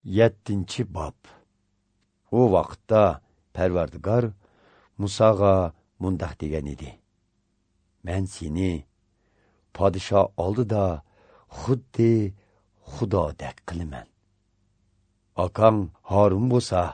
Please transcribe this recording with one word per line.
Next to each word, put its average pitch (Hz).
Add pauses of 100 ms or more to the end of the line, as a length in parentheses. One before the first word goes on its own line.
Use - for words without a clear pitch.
Yettinchi 101
bob. 82 (1160)
U 113 (120)
vaqtda 90 (340)
Parvardigor 90 (760)
Musoga 98 (240)
mundaq 87
degan 76
edi: 71 (1120)
"Men 92
seni 87 (1000)
podsho 98 (120)
oldida 104 (680)
xuddi 117 (720)
Xudodek 90
qilaman. 80 (1300)
Akang 107 (200)
Harun 101
bo'lsa 117 (120)